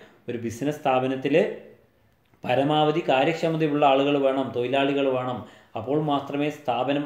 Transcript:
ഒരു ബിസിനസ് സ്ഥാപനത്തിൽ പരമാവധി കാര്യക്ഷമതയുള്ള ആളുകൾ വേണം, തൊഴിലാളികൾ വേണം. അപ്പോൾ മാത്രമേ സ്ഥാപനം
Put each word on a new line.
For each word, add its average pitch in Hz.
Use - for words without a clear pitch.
ഒരു 120
ബിസിനസ് 123
സ്ഥാപനത്തിൽ 131
പരമാവധി 151
കാര്യക്ഷമതയുള്ള 151
ആളുകൾ 139
വേണം, 135
തൊഴിലാളികൾ 139
വേണം. 127
അപ്പോൾ 127
മാത്രമേ 143
സ്ഥാപനം 139